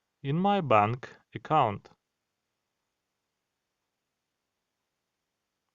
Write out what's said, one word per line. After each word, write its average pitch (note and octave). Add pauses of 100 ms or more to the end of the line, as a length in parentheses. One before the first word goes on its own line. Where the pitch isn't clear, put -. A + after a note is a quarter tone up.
(220)
in C#3+
my G3
bank A#2 (260)
account. B2+ (3750)